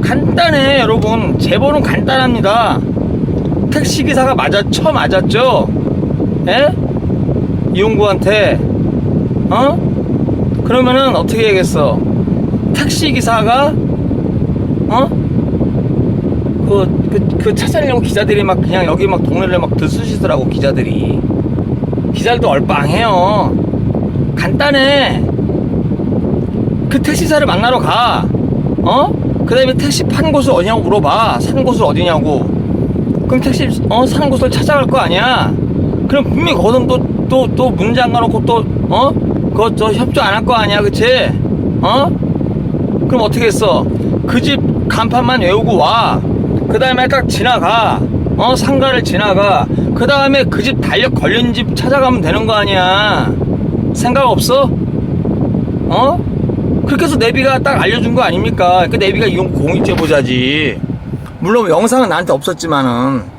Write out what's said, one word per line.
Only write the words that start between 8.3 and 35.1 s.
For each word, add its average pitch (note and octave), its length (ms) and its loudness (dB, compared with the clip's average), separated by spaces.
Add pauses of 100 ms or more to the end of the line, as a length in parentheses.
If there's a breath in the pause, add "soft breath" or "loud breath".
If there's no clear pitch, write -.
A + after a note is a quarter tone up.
어? C4 260 2 (880)
그러면은 B3+ 520 2
어떻게 A3 300 0
해야겠어? E3+ 520 2 (760)
택시기사가, C4+ 1000 0 (1160)
어? B3 180 0 (1600)
그, - 440 2
그, - 280 0
그 - 160 0
찾아내려고 C4+ 460 0
기자들이 G#3 420 0
막 F#3 180 0
그냥 F3+ 240 0
여기 E3+ 220 0
막 F#3 160 0
동네를 F3+ 340 0
막 E3 180 0
들쑤시더라고, D3+ 760 -2
기자들이. - 680 -2 (960)
기자들도 A#3+ 340 0
얼빵해요. F3+ 1040 0 (840)
간단해. C#4 840 2 (1700)
그 C4+ 120 0
택시사를 D4+ 440 2
만나러 A3+ 340 2
가. F3+ 460 0 (580)
어? C4+ 280 2 (340)
그 - 80 0
다음에 C4 200 2
택시 C#4+ 320 0
판 - 260 0
곳을 C#4 220 2
어디냐고 G3+ 260 2
물어봐. F#3 640 0
산 - 200 -2
곳을 B3 220 0
어디냐고. D#3 600 0 (840)
그럼 B3+ 140 2
택시, - 260 0 (220)
어, A3+ 160 2
사는 C#4 240 0
곳을 B3+ 200 2
찾아갈 C#4+ 380 2
거 C4+ 100 0
아니야. G3+ 540 0 (560)